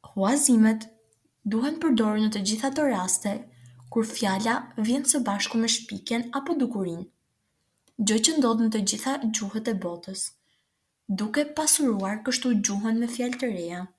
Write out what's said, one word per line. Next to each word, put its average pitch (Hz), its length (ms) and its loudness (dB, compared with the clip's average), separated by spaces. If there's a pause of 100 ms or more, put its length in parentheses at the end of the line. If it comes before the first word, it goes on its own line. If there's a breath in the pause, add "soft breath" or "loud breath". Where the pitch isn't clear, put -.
Huazimet 220 840 4 (560)
duhen 233 340 0
përdorur 226 400 2
në 214 140 2
të 202 100 -4
gjitha 220 300 0
ato 294 160 0
raste 196 460 0 (520 soft breath)
kur 220 200 -2
fjala 214 500 0 (180)
vjen 247 320 0
së 285 160 2
bashku 202 380 0
me 226 100 0
shpikjen 233 640 -4
apo 311 240 -2
dukurinë, 185 480 -2 (920)
gjë 220 260 4
që 320 120 2
ndodh 233 280 4
në 220 100 4
të 208 160 2
gjitha 262 320 -2
gjuhët 220 480 -4
e 202 140 0
botës, 175 400 -8 (840)
duke 214 460 0
pasuruar 214 720 0
kështu 247 320 0
gjuhën 220 400 0
me 233 160 0
fjalë 247 240 -4
të 240 160 -4
reja. 175 320 -8 (120)